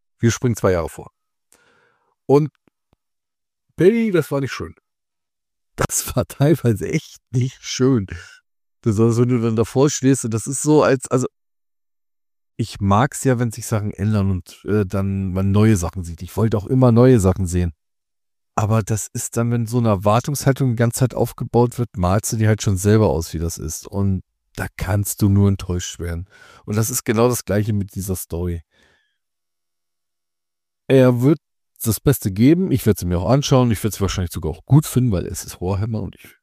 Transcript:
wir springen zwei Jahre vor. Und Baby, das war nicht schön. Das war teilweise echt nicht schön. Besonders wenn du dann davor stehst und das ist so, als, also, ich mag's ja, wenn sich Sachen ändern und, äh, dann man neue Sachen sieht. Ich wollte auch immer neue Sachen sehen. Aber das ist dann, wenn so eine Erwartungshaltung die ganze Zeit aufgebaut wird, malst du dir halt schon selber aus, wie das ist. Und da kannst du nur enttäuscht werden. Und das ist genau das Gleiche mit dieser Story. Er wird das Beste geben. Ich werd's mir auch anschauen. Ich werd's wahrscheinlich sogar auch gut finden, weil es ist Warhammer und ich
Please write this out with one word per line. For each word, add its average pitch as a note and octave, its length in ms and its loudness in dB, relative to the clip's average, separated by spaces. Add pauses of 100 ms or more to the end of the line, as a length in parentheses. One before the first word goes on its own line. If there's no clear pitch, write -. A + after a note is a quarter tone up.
(200)
wir A#2 120 2
springen A#2+ 240 -2
zwei G2+ 160 0
Jahre E2 160 -2
vor. - 240 -16 (1120)
Und D3 240 2 (1300)
Baby, A3+ 360 4
das E3 200 0
war C#3 80 -2
nicht C3 140 -4
schön. F2 200 -12 (1000)
Das - 400 -4
war A2 100 0
teilweise B2 640 0
echt - 300 -6 (140)
nicht B2+ 300 -2
schön. B2+ 460 0 (760)
Besonders A2+ 360 2
wenn A#2+ 100 2
du B2 140 0
dann A2+ 160 0
davor C3 320 2
stehst C3 340 0
und A2+ 100 -4
das A2+ 140 -4
ist C#3 140 -6
so, D3 220 4
als, C3 280 0
also, B2+ 160 0 (1300)
ich - 240 -8
mag's G2+ 460 0
ja, B2+ 140 2
wenn A#2+ 120 -2
sich - 160 -14
Sachen G#2+ 240 -4
ändern G2+ 400 0
und, - 320 -8
äh, G2+ 220 0
dann G2 480 -4
man F#2+ 180 0
neue G#2+ 240 6
Sachen E2+ 300 -6
sieht. E2+ 160 -12
Ich - 160 -10
wollte A2+ 200 0
auch A2 100 -6
immer C3 260 4
neue B2 260 8
Sachen F#2 260 2
sehen. F2 280 -2 (840)
Aber G#2+ 280 0
das G#2+ 280 -4
ist - 240 -10
dann, A#2 160 0
wenn A#2+ 160 -2
so A#2+ 120 -2
eine A2+ 100 2
Erwartungshaltung B2 840 0
die A2+ 60 -2
ganze A#2 220 0
Zeit B2+ 140 0
aufgebaut A#2 640 -2
wird, - 200 -6
malst F#2 340 0
du A2+ 60 -4
dir G#2+ 100 2
halt G#2+ 140 2
schon G2 160 0
selber G#2 320 4
aus, D#2 240 -4
wie E2+ 60 -6
das E2+ 180 -6
ist. - 280 -10
Und G2 360 -2 (340)
da - 120 -8 (100)
kannst - 440 -4
du G#2 60 2
nur G2 220 4
enttäuscht - 500 -6
werden. E2+ 300 -8 (340)
Und G#2+ 140 -4
das A2+ 120 0
ist A#2+ 140 -6
genau A#2 240 2
das A#2+ 160 -2
Gleiche G#2 300 -2
mit G2+ 220 -4
dieser F#2+ 200 -6
Story. F2 460 -6 (2250)
Er B2+ 340 4
wird D3 180 4 (440)
das A2+ 160 0
Beste A#2+ 320 0
geben. D3 400 4
Ich - 140 -2
werd's F2 200 0
mir F2 140 0
auch F#2+ 100 -2
anschauen. B2+ 420 2
Ich F#2+ 120 -4
werd's - 180 -4
wahrscheinlich F#2 300 -4
sogar D#2+ 200 -8
auch - 140 -14
gut D3+ 200 4
finden, B2 260 0
weil F2 160 -2
es - 160 -10
ist - 180 -16
Warhammer G2+ 400 -4
und F2+ 140 -12
ich - 280 -20